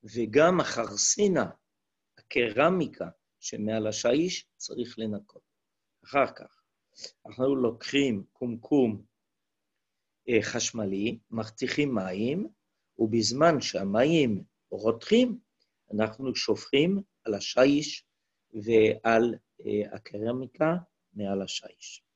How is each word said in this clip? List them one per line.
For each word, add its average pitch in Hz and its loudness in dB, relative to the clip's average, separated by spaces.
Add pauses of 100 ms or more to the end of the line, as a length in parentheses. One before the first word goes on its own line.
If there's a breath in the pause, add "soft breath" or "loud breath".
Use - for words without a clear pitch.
וגם 120 4
החרסינה, 127 0 (680)
הקרמיקה 123 0 (300)
שמעל 107 -4
השיש, 131 0 (120)
צריך - -10
לנקות. 107 -8 (640)
אחר 139 0
כך, - -20 (640 loud breath)
אנחנו 131 -2
לוקחים 123 0 (100)
קומקום, 117 0 (1200)
אה, 113 4
חשמלי, 107 -4 (120)
מחתיכים 123 -2
מים, 110 -2 (500)
ובזמן 117 2
שהמים 113 2 (260)
רותחים, 196 2 (540)
אנחנו 110 -2
שופכים 151 0 (220)
על 110 -4
השיש 143 0 (480)
ועל, 113 4 (300)
אה, 104 -4
הקרמיקה 127 -4 (380)
מעל 98 -4
השיש. - -12 (120)